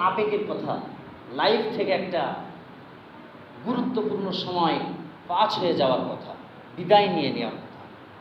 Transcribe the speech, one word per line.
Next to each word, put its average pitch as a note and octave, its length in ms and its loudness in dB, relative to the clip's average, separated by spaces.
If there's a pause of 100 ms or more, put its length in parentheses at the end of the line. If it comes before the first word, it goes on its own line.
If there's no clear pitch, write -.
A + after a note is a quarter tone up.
আবেগের G#3 440 2
কথা, C#3 220 -2 (680)
লাইফ G#3+ 220 4 (160)
থেকে F#3+ 140 0
একটা F3 320 0 (1400)
গুরুত্বপূর্ণ G#3 680 0 (120)
সময় F3 340 2 (520)
পাস G3 300 4
হয়ে F3 200 4
যাওয়ার C3 320 4
কথা, - 200 -10 (460)
বিদায় G3+ 380 8
নিয়ে C3+ 200 2
নেওয়ার A#2 260 -4
কথা, - 220 -16 (380)